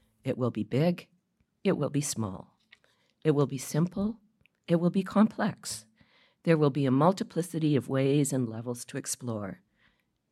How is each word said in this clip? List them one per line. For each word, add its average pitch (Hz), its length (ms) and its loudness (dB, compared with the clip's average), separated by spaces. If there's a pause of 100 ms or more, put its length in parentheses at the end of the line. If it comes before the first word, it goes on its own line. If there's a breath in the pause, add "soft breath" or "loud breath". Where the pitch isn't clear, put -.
(240)
It - 140 -4
will 120 140 -2
be 107 100 -6
big, 160 460 -2 (560)
it 190 120 2
will 135 140 -4
be 143 100 -2
small. 110 540 -8 (720)
It 156 80 4
will 143 140 4
be 139 120 -8
simple, 190 600 -2 (500)
it 170 80 4
will 175 120 2
be 185 140 0
complex. - 800 0 (600 soft breath)
There 165 120 6
will 151 140 4
be 139 160 -2
a 127 60 4
multiplicity 160 840 2
of 120 140 0
ways 135 440 2
and 127 160 -2
levels 117 360 -8
to - 120 -14
explore. 110 640 -8 (720)